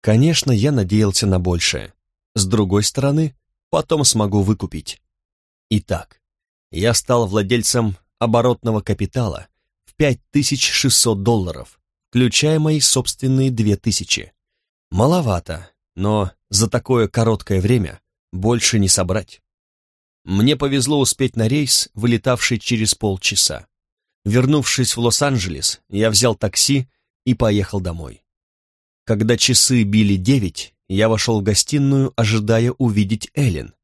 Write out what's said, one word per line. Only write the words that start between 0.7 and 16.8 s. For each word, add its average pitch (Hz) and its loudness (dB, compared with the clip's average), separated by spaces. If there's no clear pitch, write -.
надеялся 104 0
на 95 2
большее. 87 -4
С 95 -2
другой 101 0
стороны, 143 -2
потом 151 -2
смогу 104 2
выкупить. 98 -4
Итак, - -6
я 107 -2
стал 120 0
владельцем 107 0
оборотного 117 0
капитала - -6
пять 143 0
тысяч 143 0
шестьсот 110 0
долларов, 95 -2
включая 147 2
мои 156 2
собственные 131 0
две 107 2
тысячи. - -4
Маловато, 101 -2
но 101 -2
за 101 0
такое 120 0